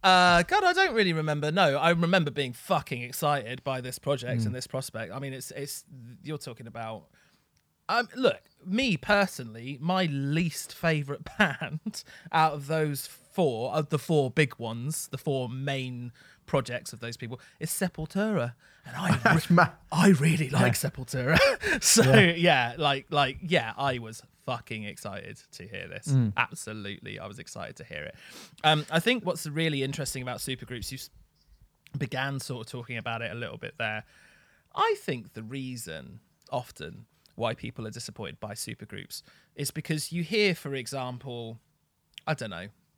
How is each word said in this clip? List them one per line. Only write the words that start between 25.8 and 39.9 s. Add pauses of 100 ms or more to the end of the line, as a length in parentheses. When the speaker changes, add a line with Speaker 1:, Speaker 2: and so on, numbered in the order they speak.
Speaker 1:
this.
Speaker 2:
Mm.
Speaker 1:
Absolutely,
I
was
excited
to
hear
it. (480)
Um,
I
think
what's
really
interesting
about
supergroups,
you
s-, (880)
began
sort
of
talking
about
it
a
little
bit
there. (720)
I
think
the
reason (320)
often (300)
why
people
are
disappointed
by
supergroups (340)
is
because